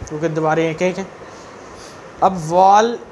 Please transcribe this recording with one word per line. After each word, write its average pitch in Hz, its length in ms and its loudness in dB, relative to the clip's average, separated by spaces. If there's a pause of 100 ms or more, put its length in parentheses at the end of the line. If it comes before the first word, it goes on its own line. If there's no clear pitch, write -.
क्योंकि 156 220 -4
दीवारें 156 340 0
एक 160 180 -4
एक 180 160 -2
हैं। 190 100 -10 (1120)
अब 185 220 0
वाल 196 540 4 (140)